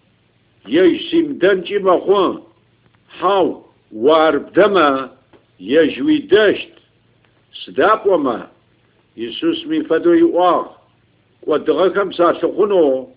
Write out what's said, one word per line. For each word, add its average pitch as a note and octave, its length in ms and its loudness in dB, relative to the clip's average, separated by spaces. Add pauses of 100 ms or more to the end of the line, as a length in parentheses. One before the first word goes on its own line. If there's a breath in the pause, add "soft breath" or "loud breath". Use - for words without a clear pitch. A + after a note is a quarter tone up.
(680)
Ежь D#3+ 380 2
си E3 180 -2
мыдэнкӏи F3+ 560 -2
мэхъу. F#3 500 0 (840)
Хьэу, F#3 340 0 (460)
уэ A#2 220 2
ар D#3 260 2
бдэмэ, F3+ 480 2 (720)
ежь C3 400 0
уи D3+ 220 0
дэщт. F#3+ 500 0 (840)
Сыдапӏуэмэ, D3+ 840 -2 (760)
Иисус C#3 500 -6
ми D#3 160 -4
фэду E3 320 0
и E3 80 4
ӏуагъ. E3+ 460 2 (720)
Кӏуэдыгъэхэм E3 680 -2
салъыхъуну, E3 1040 0